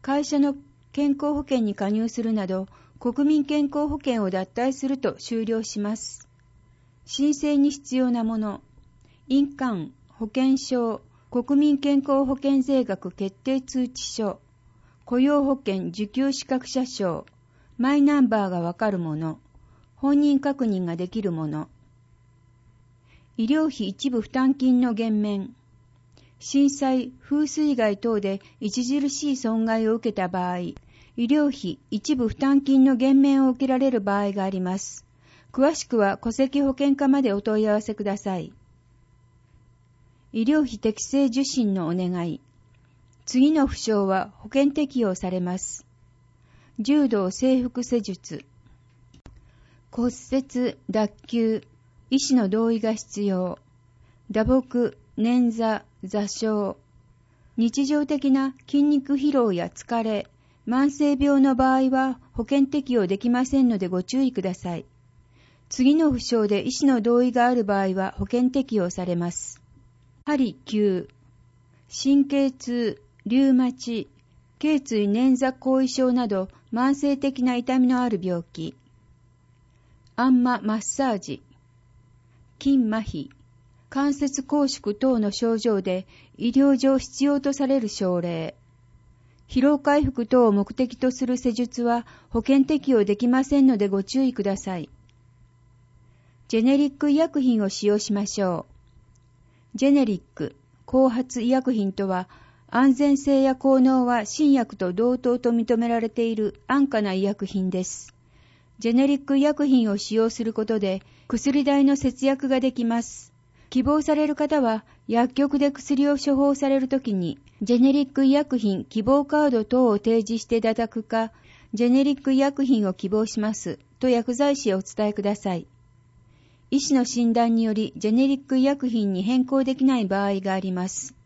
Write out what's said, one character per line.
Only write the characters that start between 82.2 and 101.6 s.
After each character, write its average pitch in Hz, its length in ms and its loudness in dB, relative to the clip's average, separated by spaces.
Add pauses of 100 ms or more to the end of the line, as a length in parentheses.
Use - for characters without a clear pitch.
筋 277 180 2 (120)
麻 220 80 -2
痺、 175 300 -8 (600)
関 277 220 0
節 277 300 -4
拘 285 260 0
縮 208 260 -6
等 254 240 0
の 208 120 0
症 226 260 -2
状 214 240 0
で 185 260 -4 (300)
医 233 140 -4
療 269 260 4
上 269 220 2
必 - 260 -4
要 285 160 2
と 277 120 -2
さ 277 140 -2
れ 269 140 2
る 220 80 -4
症 180 320 -2
例。 170 340 -6 (920)
疲 254 140 0
労 285 160 4
回 285 260 2
復 254 220 -2
等 247 200 6
を 214 60 4
目 202 220 0
的 254 220 -4
と 262 140 0
す 254 160 -6
る 254 120 -2
施 254 140 -2
術 240 300 -4
は 233 240 -2 (220)
保 233 120 -2
険 269 240 4
適 277 260 0
用 220 140 4
で 202 120 0
き 240 120 0
ま 262 160 2
せ 277 160 2
ん 269 60 8
の 247 120 4
で 202 100 0
ご 196 140 -2
注 262 200 -2
意 254 120 0
く 208 80 -6
だ 196 160 -2
さ 190 180 -8
い。 165 140 -10 (1600)
ジ 226 100 0
ェ 220 60 2
ネ 269 120 4
リ 285 140 2
ッ 277 60 -20
ク 294 140 0
医 277 60 4
薬 320 240 0
品 240 220 2
を 196 60 -2
使 208 200 -2
用 208 100 2
し 208 140 -4
ま 202 140 -2
し 202 160 -4
ょ 180 240 -4 (1080)
う。 214 40 -10
ジ 262 80 2
ェ 285 60 6
ネ 277 120 4
リ 214 120 -2
ッ 170 60 -12 (120)
ク、 - 220 -8 (300)
後 262 220 4
発 247 340 -4
医 233 80 0
薬 262 220 0